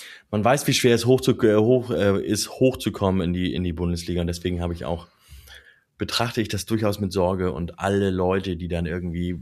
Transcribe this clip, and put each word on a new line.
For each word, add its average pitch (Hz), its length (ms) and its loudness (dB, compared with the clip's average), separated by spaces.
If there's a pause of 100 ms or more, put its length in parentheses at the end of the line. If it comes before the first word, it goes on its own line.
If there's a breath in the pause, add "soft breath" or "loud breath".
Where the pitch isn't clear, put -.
(320 loud breath)
Man 107 120 0
weiß, 135 220 4
wie 139 80 2
schwer 117 220 6
es 113 100 0
hochzu-, 131 380 4
äh, 107 140 6
hoch, 117 340 4
äh, 98 340 2
ist, 101 240 -2
hochzukommen 101 720 0
in 87 120 0
die, 90 200 -2
in 82 100 -2
die 90 80 -2
Bundesliga. 87 500 -4
Und 85 60 -2
deswegen 87 340 -4
habe 87 120 -4
ich 85 100 -10
auch, 85 220 -6 (960 loud breath)
betrachte 117 420 -2
ich 98 60 -2
das 98 180 -4
durchaus 110 340 -2
mit 95 140 -4
Sorge 92 400 0
und 82 260 -8
alle 98 300 0
Leute, 92 480 0
die 85 100 -8
dann 85 200 -2
irgendwie 87 540 -6